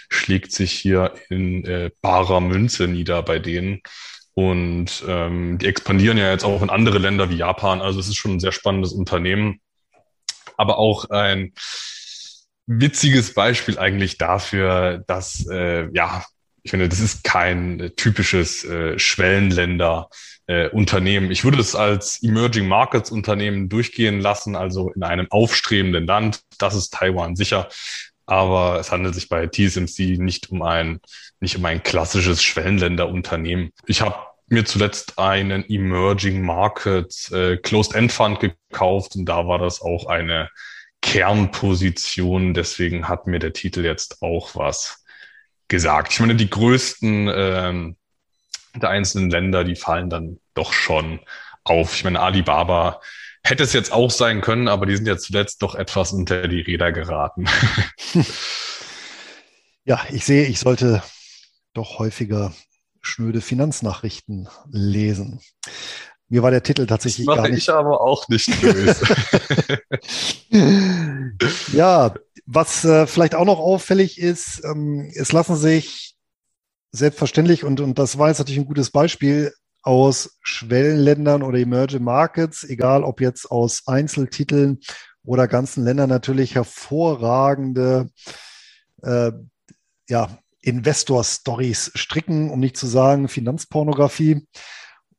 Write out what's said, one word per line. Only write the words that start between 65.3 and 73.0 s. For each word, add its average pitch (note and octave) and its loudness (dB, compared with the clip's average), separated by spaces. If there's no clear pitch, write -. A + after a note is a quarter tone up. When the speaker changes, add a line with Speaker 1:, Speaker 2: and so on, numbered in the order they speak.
Speaker 2:
Mir A#2+ 4
war B2+ 6
der B2+ 4
Titel C#3 0
tatsächlich A2+ -2
Speaker 1:
Das D3 4
mache A2+ 4
Speaker 2:
gar B2+ 0
nicht A#2 0
Speaker 1:
ich - 0
aber D3 2
auch C3 2
nicht A#2+ 0
böse. G3+ 4
Speaker 2:
<laughs> E3 2
Ja, D3+ 6
was, D#3+ 0
äh, D#3 6